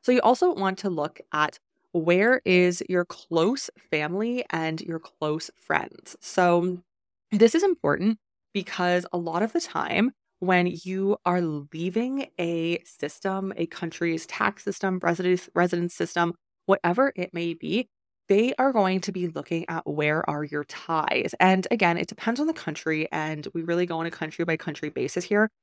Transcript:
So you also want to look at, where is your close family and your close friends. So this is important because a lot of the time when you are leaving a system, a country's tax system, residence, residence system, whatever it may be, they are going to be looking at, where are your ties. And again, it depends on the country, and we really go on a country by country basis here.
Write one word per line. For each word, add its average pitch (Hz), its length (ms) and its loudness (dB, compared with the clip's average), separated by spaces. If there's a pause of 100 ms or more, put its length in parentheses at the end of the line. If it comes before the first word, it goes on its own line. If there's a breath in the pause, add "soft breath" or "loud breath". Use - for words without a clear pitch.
So - 100 2
you 254 100 6
also 330 320 4
want 190 260 0
to 202 100 -2
look 151 300 -4 (140)
at, 151 260 0 (320)
where 185 520 4
is 180 460 4
your 180 160 0
close 180 640 -2 (200)
family 196 600 -2
and 160 320 -2
your 165 180 -8
close - 580 -6
friends. - 640 -6
So 180 600 2 (520)
this 220 240 6
is 339 80 4
important 214 560 0 (340)
because 180 600 0
a 180 40 -2
lot 170 260 -2
of 220 100 -4
the 339 80 0
time - 500 0 (280)
when 180 280 4 (160)
you 190 420 0
are 180 160 2
leaving 175 840 -4 (100)
a 170 460 -2
system, 190 720 -6
a 170 100 -2
country's 165 600 -4
tax - 400 0
system, 190 360 -2
residence, 180 540 0
residence 175 380 2
system, 170 420 -2 (300)
whatever 196 500 2
it 175 180 -8
may 170 200 -4
be, 180 340 -4 (400)
they 226 300 4
are 262 160 4
going 190 280 2
to 190 100 -6
be 180 160 -4
looking 165 420 -6
at, 165 180 -6
where 151 420 0
are 147 140 -2
your 147 200 -6
ties. - 760 -2
And 185 300 4
again, 175 280 2
it 170 100 -4
depends - 320 -6
on 302 80 0
the 320 60 -2
country, 156 580 -4
and 156 420 -6
we 165 80 -4
really 170 240 0
go 165 140 -6
on 165 60 -4
a 170 60 -6
country 165 340 -6
by 165 120 0
country 151 320 -8
basis 147 340 -4
here. 208 260 2 (140)